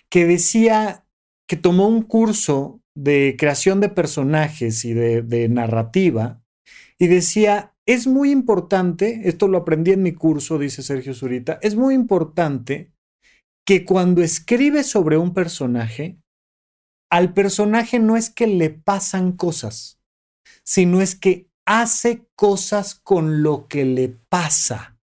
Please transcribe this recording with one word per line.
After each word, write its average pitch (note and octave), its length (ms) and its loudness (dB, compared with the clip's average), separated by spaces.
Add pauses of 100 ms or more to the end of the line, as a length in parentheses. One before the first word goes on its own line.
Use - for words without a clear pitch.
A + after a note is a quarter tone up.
(100)
que F3 160 4
decía G#3+ 800 2 (400)
que E3 100 -6
tomó F#3 300 4
un A3+ 160 2
curso G#3+ 760 -2 (160)
de C#3 420 0
creación F#3 420 0
de G#3 80 2
personajes D3+ 960 -2
y A#2 100 -4
de, A#2 280 0
de A#2 260 -2
narrativa, A#2 920 0 (580)
y F3+ 100 4
decía, G3+ 680 2 (100)
"Es A#3+ 220 0
muy C#4 240 2
importante", G3+ 960 0
esto F#3+ 240 0
lo F#3 100 0
aprendí E3 320 0
en F#3+ 140 2
mi F3 80 0
curso, D#3 440 -2
dice C#3+ 280 -6
Sergio C3+ 300 -6
Zurita, B2+ 460 -6
"es G#3 140 -2
muy C4 200 2
importante D#3 960 -2 (760)
que F3+ 180 4
cuando F3+ 380 2
escribes C4+ 640 0
sobre D#3 280 0
un F3 180 -2
personaje, C#3 840 -4 (920)
al F3+ 220 2
personaje G#3 640 0
no A3 180 2
es A3+ 140 -4
que A#3 160 -2
le F3 240 2
pasan F#3 640 -2
cosas, E3 680 -8 (640)
sino F3+ 360 2
es F#3 160 -2
que F3+ 320 -2 (160)
hace A#3 720 -2
cosas G3+ 580 -2
con D#3 480 0
lo D3+ 240 -2
que C#3 180 -4
le B2+ 240 0
pasa". - 920 -4 (120)